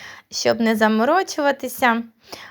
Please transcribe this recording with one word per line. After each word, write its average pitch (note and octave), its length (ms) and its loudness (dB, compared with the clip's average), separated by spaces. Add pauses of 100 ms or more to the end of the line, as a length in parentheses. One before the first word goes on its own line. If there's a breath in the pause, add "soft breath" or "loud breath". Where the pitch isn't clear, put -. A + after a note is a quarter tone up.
(320 loud breath)
щоб A#3 300 0
не A3+ 140 2
заморочуватися. B3+ 1300 0 (480 loud breath)